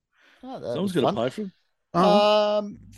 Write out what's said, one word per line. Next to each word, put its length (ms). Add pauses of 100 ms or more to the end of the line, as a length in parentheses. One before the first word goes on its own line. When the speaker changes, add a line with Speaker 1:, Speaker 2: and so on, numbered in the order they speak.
(440)
Speaker 1:
Oh, 160
that 80
Speaker 2:
Someone's 280
Speaker 1:
was 80
Speaker 2:
gotta 120
Speaker 1:
fun. 100
Speaker 2:
pay 40
for 120
'em. 100 (420)
Speaker 3:
Uh-huh. 640
Speaker 1:
Um, 180 (200)